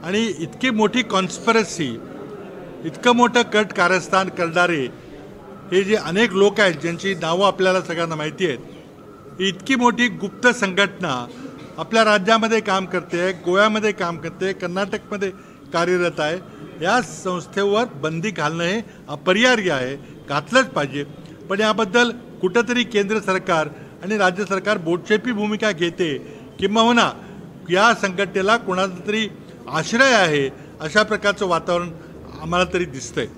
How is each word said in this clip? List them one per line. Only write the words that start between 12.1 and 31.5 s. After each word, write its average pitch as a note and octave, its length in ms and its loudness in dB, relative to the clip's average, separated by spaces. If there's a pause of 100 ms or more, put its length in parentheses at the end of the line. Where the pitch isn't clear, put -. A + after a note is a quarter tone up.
काम F#3+ 240 0
करते, F3 480 -2
गोव्यामध्ये G#3 600 2
काम E3+ 240 -4
करते, F3+ 360 -4
कर्नाटकमध्ये F#3+ 800 -4 (400)
कार्यरत F3 460 2
आहे. D#3+ 200 -2 (460)
या A#3 180 2
संस्थेवर G3 840 -2
बंदी D#3+ 460 -4
घालणं E3 340 -2
हे G3+ 160 -2 (280)
अपरिहार्य F#3 640 2
आहे, C3 240 -2 (320)
घातलंच D3+ 380 2
पाहिजे. C3 380 -4 (460)
पण G3 100 -2
याबद्दल A3 500 2 (300)
कुठंतरी A#3 440 2
केंद्र G#3 340 0
सरकार F#3 500 0 (340)
आणि G#3 160 -2
राज्य F#3 260 2
सरकार G3 340 0
बोटचेपी F3+ 540 0
भूमिका G#3 400 -2
घेते, E3 680 -4 (180)
किंबहुना A3 520 4 (600)
या G#3 240 6
संघटनेला G3 640 0
कोणाचा F#3 500 -4
तरी G#3+ 220 -2 (400)
आश्रय A#3 440 4
आहे, D3+ 380 4 (300)
अशा D#3 220 2
प्रकारचं G3+ 440 0
वातावरण F3 440 0 (500)